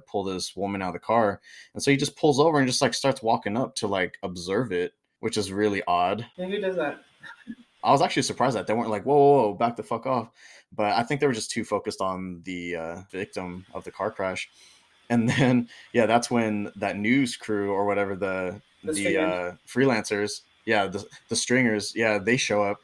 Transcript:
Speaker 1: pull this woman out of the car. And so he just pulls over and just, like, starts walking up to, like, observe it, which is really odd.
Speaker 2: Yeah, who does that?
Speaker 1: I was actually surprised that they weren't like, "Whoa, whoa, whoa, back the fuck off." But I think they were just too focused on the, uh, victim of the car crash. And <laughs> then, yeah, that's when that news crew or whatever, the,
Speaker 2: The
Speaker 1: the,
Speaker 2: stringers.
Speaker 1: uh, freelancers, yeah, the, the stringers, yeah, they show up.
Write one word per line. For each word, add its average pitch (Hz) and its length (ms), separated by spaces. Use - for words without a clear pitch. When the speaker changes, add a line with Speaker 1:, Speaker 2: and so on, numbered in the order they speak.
Speaker 1:
pull 101 160
this 92 320
woman 98 260
out 92 100
of - 20
the 87 80
car. 110 400
And 104 80
so 143 80
he 139 60
just 143 200
pulls 143 220
over 151 220
and 131 80
just, 127 120
like, 123 140
starts 135 260
walking 113 360
up 120 200
to, 110 120
like, 92 340
observe 95 480
it, 87 220
which 113 180
is 98 140
really 101 380
odd. 87 360
Speaker 2:
Yeah, 185 100
who 202 140
does 190 160
that? 113 260
Speaker 1:
I 113 80
was 135 120
actually 151 200
surprised 117 340
that 95 120
they 107 60
weren't 113 160
like, 101 140
"Whoa, 139 120
whoa, 143 320
whoa, 101 60
back 117 220
the 117 80
fuck 117 220
off." 123 240
But 104 200
I 110 100
think 139 180
they 147 60
were 135 60
just 110 180
too 110 140
focused 101 360
on 92 440
the, 87 320
uh, 82 200
victim 92 640
of 92 100
the 90 60
car 101 220
crash. 95 360
And 117 180
<laughs> - 0
then, 123 400
yeah, 117 140
that's 117 240
when 110 460
that 98 200
news 120 400
crew 101 360
or 98 140
whatever, 101 280
the, 92 460
Speaker 2:
The 98 80
Speaker 1:
the, 101 60
Speaker 2:
stringers. 95 340
Speaker 1:
uh, 90 240
freelancers, 110 720
yeah, 107 220
the, 98 140
the 113 60
stringers, 113 600
yeah, 110 220
they 107 180
show 104 260
up. 101 220